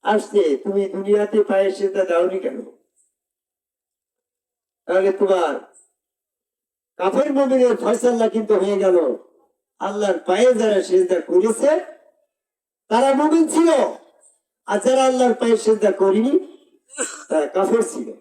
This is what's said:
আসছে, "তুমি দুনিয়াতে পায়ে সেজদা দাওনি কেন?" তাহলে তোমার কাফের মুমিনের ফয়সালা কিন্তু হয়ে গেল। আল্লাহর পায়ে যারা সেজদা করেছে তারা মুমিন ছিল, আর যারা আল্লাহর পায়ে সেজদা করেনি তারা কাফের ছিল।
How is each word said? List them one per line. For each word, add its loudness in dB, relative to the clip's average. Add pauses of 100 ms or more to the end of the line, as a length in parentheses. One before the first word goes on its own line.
আসছে, 0
"তুমি -4
দুনিয়াতে 0
পায়ে 0
সেজদা -2
দাওনি 0
কেন?" -8 (2250)
তাহলে 0
তোমার -2 (1200)
কাফের 0
মুমিনের 2
ফয়সালা 0
কিন্তু 0
হয়ে 0
গেল। 2 (600)
আল্লাহর -4
পায়ে 2
যারা 0
সেজদা 0
করেছে 0 (1000)
তারা 2
মুমিন 2
ছিল, 2 (960)
আর -2
যারা 2
আল্লাহর 2
পায়ে 0
সেজদা 0
করেনি 0 (880)
তারা -2
কাফের 0 (100)
ছিল। -12